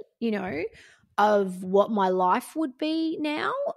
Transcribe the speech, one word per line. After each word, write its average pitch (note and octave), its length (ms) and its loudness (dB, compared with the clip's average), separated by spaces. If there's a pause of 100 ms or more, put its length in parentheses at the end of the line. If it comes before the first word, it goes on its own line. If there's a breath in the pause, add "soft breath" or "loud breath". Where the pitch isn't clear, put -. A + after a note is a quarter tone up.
(200)
you A#3 100 -2
know, G#3 320 -4 (540 loud breath)
of G3+ 460 2
what G3 300 2
my G3 160 2
life F#3 480 0
would D#4 200 -4
be D#4+ 440 -2
now. D4+ 320 -4 (240)